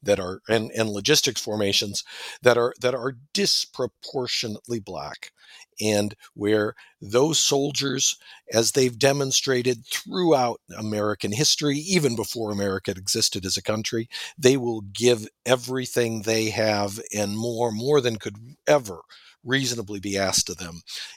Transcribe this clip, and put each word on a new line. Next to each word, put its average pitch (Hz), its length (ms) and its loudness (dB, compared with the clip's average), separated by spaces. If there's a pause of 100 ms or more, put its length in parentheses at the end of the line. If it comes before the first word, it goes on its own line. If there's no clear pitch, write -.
that 101 160 2
are, 95 300 -6
and, 110 300 0
and 110 120 0
logistics 107 520 0
formations 104 640 -2 (360)
that 120 160 6
are, 120 220 2
that 127 160 0
are 123 220 -6 (160)
disproportionately - 1500 -4
Black, 76 540 -10 (480)
and 104 340 2 (200)
where 107 380 0 (280)
those 127 360 2
soldiers, 139 800 0 (380)
as 113 180 4
they've 127 260 2
demonstrated 127 880 2
throughout 156 760 2 (160)
American 104 560 -2
history, 147 460 2
even 156 360 2
before 110 360 -4
America 101 400 -2
existed 95 540 -2
as 92 120 0
a 95 40 -4
country, 110 460 -2 (300)
they 127 180 8
will 117 280 -2 (100)
give 110 340 4 (180)
everything 123 760 0
they 110 280 0
have 104 520 0 (120)
and 104 240 -2
more, 117 360 -2
more 131 260 2
than 120 160 0
could 101 220 -10 (280)
ever 117 360 2 (440)
reasonably 120 560 -2
be 98 160 -2
asked 95 320 2
of 90 80 -8
them. 85 240 -12 (360)